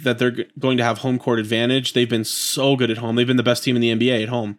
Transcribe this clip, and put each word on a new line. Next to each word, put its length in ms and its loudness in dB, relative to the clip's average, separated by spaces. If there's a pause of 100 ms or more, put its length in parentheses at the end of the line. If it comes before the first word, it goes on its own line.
that 160 0
they're 120 2
g-, 160 -6 (120)
going 180 0
to 80 2
have 140 0
home 200 -2
court 200 0
advantage. 560 -2
They've 140 2
been 160 -2
so 520 0
good 140 0
at 80 -4
home. 180 -2
They've 100 4
been 120 2
the 40 2
best 220 0
team 100 0
in 80 2
the 80 2
N 80 0
B 120 2
A 120 0
at 60 -6
home 300 -6